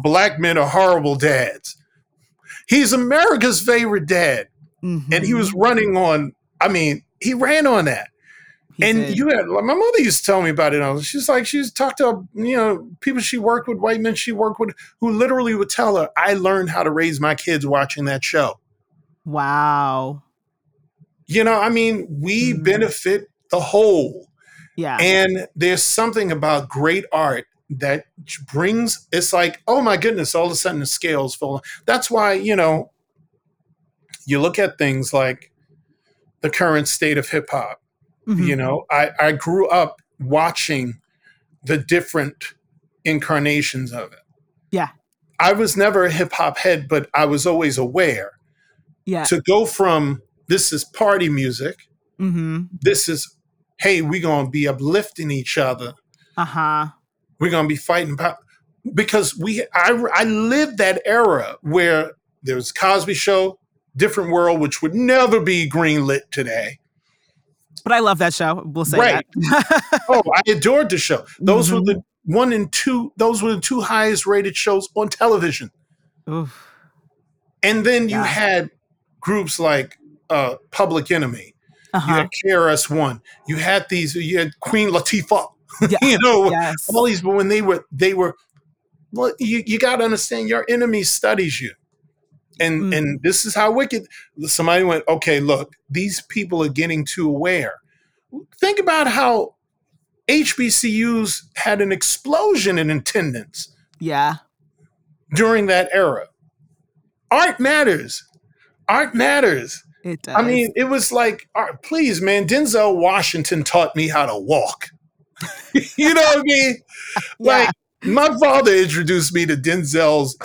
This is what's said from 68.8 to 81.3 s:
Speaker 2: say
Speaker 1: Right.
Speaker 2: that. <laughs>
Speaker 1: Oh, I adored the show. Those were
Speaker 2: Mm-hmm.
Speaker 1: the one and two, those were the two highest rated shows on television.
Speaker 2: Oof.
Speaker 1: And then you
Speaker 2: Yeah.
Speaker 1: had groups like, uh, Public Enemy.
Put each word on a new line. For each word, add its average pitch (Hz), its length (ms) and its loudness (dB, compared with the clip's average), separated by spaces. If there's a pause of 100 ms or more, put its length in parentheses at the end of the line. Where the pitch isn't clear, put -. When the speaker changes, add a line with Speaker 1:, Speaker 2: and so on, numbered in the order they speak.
Speaker 2:
say 151 120 0
Speaker 1:
Right. 202 280 4 (100)
Speaker 2:
that. 277 720 2
<laughs> - 40 0
Speaker 1:
Oh, 247 120 6 (140)
I 185 60 4 (100)
adored 214 380 2
the 185 80 0
show. - 280 -2 (140)
Those 190 320 4
were 185 80 2
Speaker 2:
Mm-hmm. 190 200 0
Speaker 1:
the - 40 -14 (220)
one 233 260 2
and 208 220 -2
two, 254 420 -2
those 226 260 0
were 226 140 0
the 175 60 -4
two 254 180 -2
highest 214 460 0
rated 202 320 0
shows 196 380 0
on 214 120 0
television. 175 640 0 (580)
Speaker 2:
Oof. 156 380 -8 (960)
Speaker 1:
And 214 220 2
then 240 240 2
you 214 80 -2
Speaker 2:
Yeah. 214 80 -2
Speaker 1:
had 196 440 0 (520)
groups 185 380 -4
like, 147 380 0 (320)
uh, 135 260 0 (160)
Public 165 380 0
Enemy. 135 440 -4 (400)